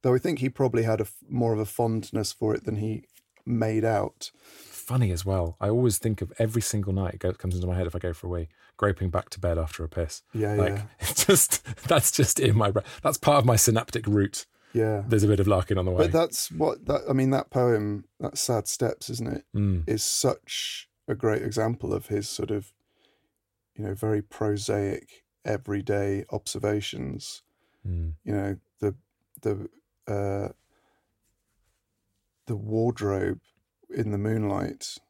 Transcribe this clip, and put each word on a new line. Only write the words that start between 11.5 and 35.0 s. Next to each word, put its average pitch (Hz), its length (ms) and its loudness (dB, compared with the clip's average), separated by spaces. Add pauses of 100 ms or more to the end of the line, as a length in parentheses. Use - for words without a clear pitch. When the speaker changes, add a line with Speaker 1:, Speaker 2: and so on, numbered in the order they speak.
Speaker 2:
that's 160 240 4
just - 280 2
in 110 160 4
my 107 160 4
bra-, 104 120 0 (200)
that's 151 140 0
part 147 220 6
of 117 60 4
my 120 100 6
synaptic 113 520 2
route. 101 380 2 (280)
Speaker 1:
Yeah. 110 340 2
Speaker 2:
There's 110 160 4
a 104 40 6
bit 101 120 6
of 98 80 4
Larkin 95 300 4
on 92 80 0
the 92 60 2
way. 90 140 4
Speaker 1:
But 85 60 2
that's - 400 0
what, 156 340 -2
that, 143 240 0
I 131 40 2
mean, 131 180 4
that - 180 0
poem, 107 560 2 (140)
that - 180 -6
Sad 110 300 0
Steps, - 420 -2
isn't 113 180 -6
it? - 160 -6 (120)
Speaker 2:
Mm. 95 340 2
Speaker 1:
Is 107 140 0
such - 840 -2 (200)
a 113 80 -2
great 110 260 0
example 113 520 -2
of - 140 -4
his 104 220 -4
sort - 220 -6
of, 101 200 -6 (1040)
you 107 80 -10
know, 101 120 -4
very 107 260 0
prosaic, 104 1040 -4 (220)
everyday 101 840 -2
observations. - 1120 -4 (460)
Speaker 2:
Mm. 82 260 -4 (100)
Speaker 1:
You 104 100 -4
know, 98 240 -2 (220)
the, 104 160 -2 (460)
the, 104 280 -4 (380)
uh, 101 420 -2 (2000)
the 117 100 -4
wardrobe 104 840 0 (560)
in 107 160 -2
the 101 60 -2
moonlight 101 800 -2 (120)